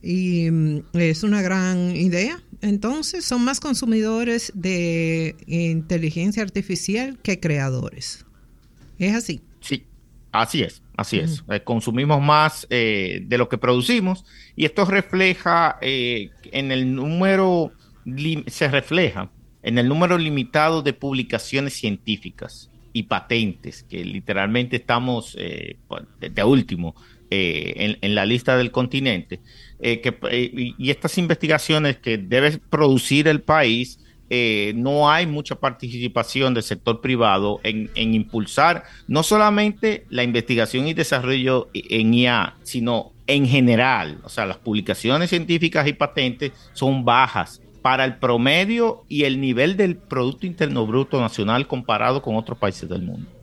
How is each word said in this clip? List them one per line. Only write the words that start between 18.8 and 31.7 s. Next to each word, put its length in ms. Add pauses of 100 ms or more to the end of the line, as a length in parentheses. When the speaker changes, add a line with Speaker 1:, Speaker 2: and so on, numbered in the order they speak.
Speaker 2:
en 140
el 120
número 280
limitado 640
de 140
publicaciones 800
científicas 960 (240)
y 80
patentes, 800
que 220
literalmente 720
estamos, 640
eh, 380 (420)
de, 120
de 140
último, 500 (380)
eh, 440
en, 240
en 160
la 100
lista 300
del 160
continente, 680 (380)
eh, 220
que, 180 (120)
eh, 220
y, 240
y 140
estas 260
investigaciones 800